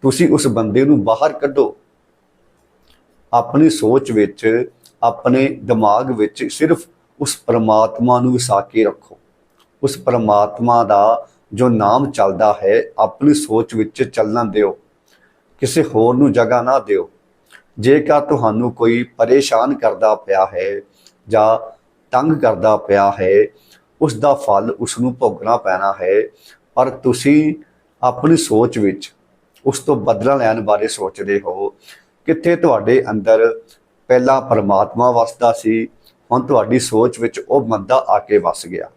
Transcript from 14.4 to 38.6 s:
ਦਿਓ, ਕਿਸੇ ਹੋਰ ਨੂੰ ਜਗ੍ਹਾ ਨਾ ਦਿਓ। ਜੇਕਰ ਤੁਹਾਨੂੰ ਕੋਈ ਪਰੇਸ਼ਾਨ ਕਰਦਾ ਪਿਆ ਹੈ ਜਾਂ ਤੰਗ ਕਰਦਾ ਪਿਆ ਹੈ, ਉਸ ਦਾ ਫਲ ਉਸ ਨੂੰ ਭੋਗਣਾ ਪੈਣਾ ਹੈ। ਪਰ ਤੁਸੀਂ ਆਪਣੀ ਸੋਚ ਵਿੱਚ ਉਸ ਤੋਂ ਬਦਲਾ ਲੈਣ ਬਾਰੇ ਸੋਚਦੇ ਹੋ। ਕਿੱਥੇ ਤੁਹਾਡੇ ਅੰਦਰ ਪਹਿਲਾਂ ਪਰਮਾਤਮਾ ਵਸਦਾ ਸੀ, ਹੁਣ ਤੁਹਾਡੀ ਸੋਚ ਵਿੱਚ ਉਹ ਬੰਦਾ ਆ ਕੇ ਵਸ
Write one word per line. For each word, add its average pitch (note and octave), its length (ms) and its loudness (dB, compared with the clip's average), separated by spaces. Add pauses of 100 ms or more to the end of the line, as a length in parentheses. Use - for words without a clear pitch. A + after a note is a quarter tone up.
ਦਿਓ, G2+ 200 0 (920)
ਕਿਸੇ B2 220 0
ਹੋਰ A#2 320 2
ਨੂੰ C#3 160 2
ਜਗ੍ਹਾ A#2+ 300 0
ਨਾ B2+ 160 0
ਦਿਓ। F#2+ 300 -2 (720)
ਜੇਕਰ D3 420 2
ਤੁਹਾਨੂੰ A#2+ 520 -2
ਕੋਈ A#2 300 0 (140)
ਪਰੇਸ਼ਾਨ B2+ 580 2
ਕਰਦਾ G#2+ 400 0
ਪਿਆ F#2+ 320 0
ਹੈ F#2+ 240 -6 (580)
ਜਾਂ A2 300 4 (540)
ਤੰਗ C#3+ 200 0
ਕਰਦਾ A2 440 2
ਪਿਆ G2+ 340 2 (100)
ਹੈ, F#2+ 140 2 (680)
ਉਸ C#3+ 140 0
ਦਾ C3+ 220 2
ਫਲ G#2 440 -2
ਉਸ - 200 -8
ਨੂੰ B2 140 -2
ਭੋਗਣਾ A#2 420 -2
ਪੈਣਾ G2 440 -2
ਹੈ। F#2+ 200 0 (560)
ਪਰ C3 220 0
ਤੁਸੀਂ D3 560 0 (480)
ਆਪਣੀ C3+ 340 2
ਸੋਚ A#2+ 420 0
ਵਿੱਚ G2 340 -4 (520)
ਉਸ C3 140 -2
ਤੋਂ D3 180 -2
ਬਦਲਾ A#2 380 0
ਲੈਣ A2+ 260 0
ਬਾਰੇ G#2 280 0
ਸੋਚਦੇ G2 520 -4
ਹੋ। F#2+ 280 -6 (600)
ਕਿੱਥੇ E3 280 0
ਤੁਹਾਡੇ B2+ 540 2
ਅੰਦਰ A2 380 2 (640)
ਪਹਿਲਾਂ B2+ 320 2
ਪਰਮਾਤਮਾ G#2+ 680 0
ਵਸਦਾ A#2 420 0
ਸੀ, A2+ 340 -2 (440)
ਹੁਣ B2 160 -2
ਤੁਹਾਡੀ A#2+ 320 0
ਸੋਚ A#2 420 0
ਵਿੱਚ A2+ 200 -6
ਉਹ C#3 200 0
ਬੰਦਾ A2 360 -2 (120)
ਆ G#2 100 2
ਕੇ G#2 200 0
ਵਸ F2 280 -4